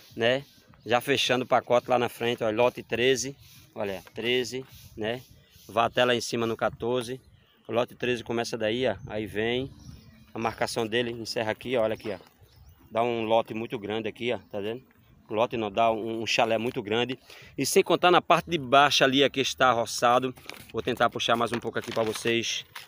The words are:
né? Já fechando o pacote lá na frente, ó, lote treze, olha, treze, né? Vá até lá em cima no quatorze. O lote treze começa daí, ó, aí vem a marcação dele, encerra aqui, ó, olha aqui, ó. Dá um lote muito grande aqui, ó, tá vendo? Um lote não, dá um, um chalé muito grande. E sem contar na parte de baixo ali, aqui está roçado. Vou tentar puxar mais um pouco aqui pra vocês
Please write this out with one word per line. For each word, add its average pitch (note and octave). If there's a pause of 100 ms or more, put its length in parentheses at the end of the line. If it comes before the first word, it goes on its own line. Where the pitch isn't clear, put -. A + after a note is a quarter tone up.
(140)
né? B2 (420)
Já A#2
fechando B2+
o -
pacote A#2+
lá B2
na A#2+
frente, A#2+
ó, A2
lote A#2+
treze, B2 (400)
olha, G2 (100)
treze, B2 (320)
né? A2+ (480)
Vá A2
até B2
lá B2
em A#2
cima A#2
no A2+
quatorze. A#2+ (460)
O A2+
lote A#2+
treze A#2+
começa A#2
daí, A2+
ó, G#2 (140)
aí G#2+
vem A#2 (640)
a A2+
marcação A2+
dele, A#2
encerra A2+
aqui, A#2+
ó, A2+
olha A2
aqui, G#2+
ó. F#2 (680)
Dá A2+
um A#2
lote A2+
muito A#2
grande G#2+
aqui, A#2
ó, G2+ (100)
tá G#2
vendo? A2+ (480)
Um A#2
lote A#2+
não, G#2+
dá A2+
um, A2+
um G#2+
chalé A2+
muito A2+
grande. A#2+ (400)
E C3+
sem G3
contar F3+
na D#3
parte E3+
de E3+
baixo C#3
ali, C3+
aqui C3+
está B2+
roçado. B2 (400)
Vou A2+
tentar A#2+
puxar A#2
mais A#2
um A#2
pouco A2+
aqui A#2+
pra A2+
vocês A2+ (240)